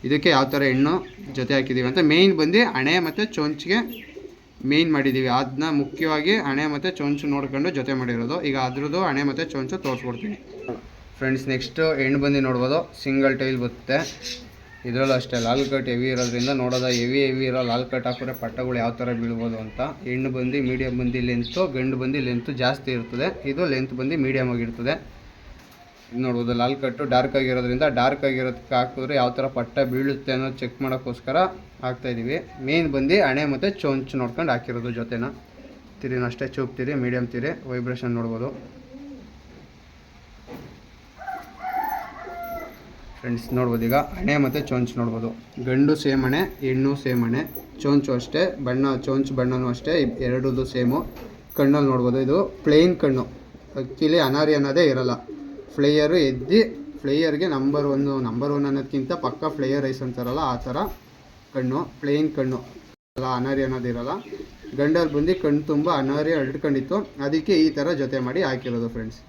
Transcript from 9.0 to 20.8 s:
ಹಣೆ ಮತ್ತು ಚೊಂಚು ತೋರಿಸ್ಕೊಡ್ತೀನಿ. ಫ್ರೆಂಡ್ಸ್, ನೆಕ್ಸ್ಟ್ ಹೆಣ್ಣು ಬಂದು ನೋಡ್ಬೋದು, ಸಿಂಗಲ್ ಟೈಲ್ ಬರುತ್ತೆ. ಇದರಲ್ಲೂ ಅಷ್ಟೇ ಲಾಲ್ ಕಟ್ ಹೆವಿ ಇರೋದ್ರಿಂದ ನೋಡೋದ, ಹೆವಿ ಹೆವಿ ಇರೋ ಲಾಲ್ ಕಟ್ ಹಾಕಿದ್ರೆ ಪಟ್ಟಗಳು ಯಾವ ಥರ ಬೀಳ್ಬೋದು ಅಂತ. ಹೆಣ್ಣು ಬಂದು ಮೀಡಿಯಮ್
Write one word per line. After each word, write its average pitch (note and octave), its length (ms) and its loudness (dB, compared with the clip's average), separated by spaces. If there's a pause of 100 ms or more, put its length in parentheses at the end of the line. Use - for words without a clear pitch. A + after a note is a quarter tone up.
ಹಣೆ C#3 220 0
ಮತ್ತು D3 140 -2 (100)
ಚೊಂಚು C3+ 300 -4
ತೋರಿಸ್ಕೊಡ್ತೀನಿ. B2 520 -4 (840)
ಫ್ರೆಂಡ್ಸ್, C3 340 0
ನೆಕ್ಸ್ಟ್ - 280 -4 (200)
ಹೆಣ್ಣು C3+ 240 2
ಬಂದು C#3+ 240 4
ನೋಡ್ಬೋದು, B2+ 300 2 (240)
ಸಿಂಗಲ್ C3+ 380 2
ಟೈಲ್ C3 240 0
ಬರುತ್ತೆ. B2+ 340 -2 (880)
ಇದರಲ್ಲೂ C3 300 2
ಅಷ್ಟೇ B2+ 280 -2
ಲಾಲ್ C3 260 2
ಕಟ್ C3 200 -2
ಹೆವಿ B2 200 0
ಇರೋದ್ರಿಂದ B2 400 0 (100)
ನೋಡೋದ, B2+ 240 0 (120)
ಹೆವಿ B2 280 2
ಹೆವಿ C3 240 0
ಇರೋ B2+ 100 0 (100)
ಲಾಲ್ B2 200 0
ಕಟ್ B2 180 -2
ಹಾಕಿದ್ರೆ B2 340 -6
ಪಟ್ಟಗಳು B2 400 -4
ಯಾವ A#2+ 180 0
ಥರ B2 200 -2
ಬೀಳ್ಬೋದು A#2 440 -2
ಅಂತ. A2 160 -10 (280)
ಹೆಣ್ಣು B2+ 280 -2
ಬಂದು B2+ 320 0
ಮೀಡಿಯಮ್ B2+ 340 -2